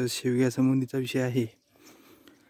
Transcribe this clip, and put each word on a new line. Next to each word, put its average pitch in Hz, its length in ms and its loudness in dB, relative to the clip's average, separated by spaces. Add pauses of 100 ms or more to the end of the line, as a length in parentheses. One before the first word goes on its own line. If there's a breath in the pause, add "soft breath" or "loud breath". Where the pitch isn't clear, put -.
(100)
शेवग्यासंबंधीचा 131 880 0
विषय 131 220 -2
आहे. 123 240 0 (1040 soft breath)